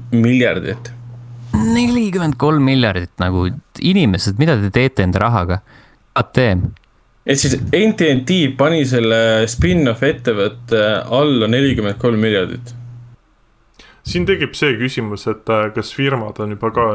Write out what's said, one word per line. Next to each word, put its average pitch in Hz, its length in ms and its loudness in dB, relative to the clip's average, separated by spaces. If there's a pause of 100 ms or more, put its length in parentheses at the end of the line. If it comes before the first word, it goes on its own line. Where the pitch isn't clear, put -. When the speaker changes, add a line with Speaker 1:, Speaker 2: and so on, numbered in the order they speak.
(120)
Speaker 1:
miljardit. 117 800 0 (580)
Speaker 2:
Nelikümmend 220 880 0
kolm 151 240 2
miljardit, 117 540 2
nagu, 92 320 0 (320)
inimesed, 107 580 2
mida 156 180 4
te 101 140 0
teete 123 320 2
enda 92 160 2
rahaga? 95 400 0 (580)
God - 180 -2
damn. 98 340 2 (580)
Speaker 1:
Et 139 120 2
siis 135 160 0
A 143 260 0 (120)
T 170 180 0
and 127 160 2
T 180 100 2 (200)
pani 156 280 2
selle 113 640 2
spin-off 151 560 0
ettevõtte 110 800 0 (300)
alla 131 380 2
nelikümmend 113 500 0
kolm 120 220 0
miljardit. 92 520 -2 (1300)
Speaker 3:
Siin 175 220 -4
tekib 165 280 -2
see 143 220 0
küsimus, 110 520 -4
et, - 200 -4
äh, 107 240 2
kas 110 220 -6
firmad 131 460 -2
on 107 100 -4
juba 107 200 -4
ka 117 240 0